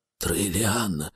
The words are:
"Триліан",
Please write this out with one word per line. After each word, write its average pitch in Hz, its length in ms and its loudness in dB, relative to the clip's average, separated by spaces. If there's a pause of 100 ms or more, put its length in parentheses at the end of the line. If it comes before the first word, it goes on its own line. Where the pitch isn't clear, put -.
(180)
"Триліан", 98 840 0 (120)